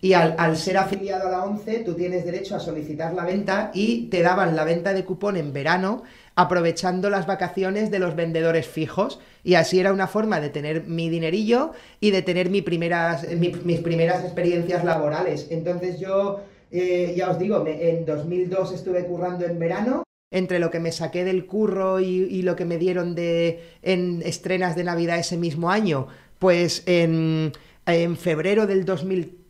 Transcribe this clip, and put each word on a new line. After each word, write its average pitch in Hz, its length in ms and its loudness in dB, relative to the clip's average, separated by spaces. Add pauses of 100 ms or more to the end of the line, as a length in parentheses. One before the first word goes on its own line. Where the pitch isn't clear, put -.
y 190 120 4
al, 165 260 6
al 160 180 2
ser 185 200 0
afiliado 190 500 -2
a 185 40 0
la 185 140 -2
once, 214 360 -4
tú 180 140 -4
tienes 175 300 -2
derecho 185 300 -6
a - 60 -4
solicitar 156 540 -6
la 175 100 -4
venta 202 500 -2
y 233 360 0
te 175 120 2
daban 180 320 2
la 156 80 0
venta 170 300 0
de 190 120 -2
cupón 190 320 -4
en 147 160 -4
verano, 180 520 0 (320)
aprovechando 180 760 2
las 196 160 0
vacaciones 190 640 -2
de 202 80 -2
los 175 160 0
vendedores 165 540 0
fijos, 180 500 -2 (240)
y 180 120 6
así 170 260 6
era 196 120 4
una 190 140 0
forma 208 340 0
de 147 100 -4
tener 151 340 -4
mi 165 260 -4
dinerillo 214 640 0 (260)
y 208 140 4
de 185 100 2
tener 180 260 0
mi 196 140 2
primeras, 170 640 0
mi, 170 240 0 (120)
mis 170 160 2
primeras 170 420 2
experiencias 175 600 0
laborales. 156 680 0
Entonces 175 480 -4
yo, 196 440 -2 (280)
eh, 180 460 0
ya 180 120 -2
os 170 120 0
digo, 190 240 2
me, 165 260 0
en 165 140 0
dos 151 200 -2
mil 180 240 0
dos 185 240 -2
estuve 180 320 -2
currando 175 420 -4
en 170 120 -4
verano, 208 460 0 (300)
entre 180 240 0
lo 170 120 2
que 170 100 -2
me 165 120 -2
saqué 165 320 -4
del 185 200 0
curro 190 560 0
y, 190 60 2
y 185 340 0
lo 180 160 0
que 185 80 -4
me 170 140 -2
dieron 175 360 0
de, 170 480 0 (200)
en 180 420 0
estrenas 180 500 -2
de 175 80 -2
Navidad 170 360 0
ese 170 180 -4
mismo 170 340 -2
año, 180 380 0 (300)
pues 175 480 2
en, 160 680 2 (320)
en 170 320 2
febrero 185 500 2
del 190 200 2
dos 180 180 -2
mil 185 320 -4 (140)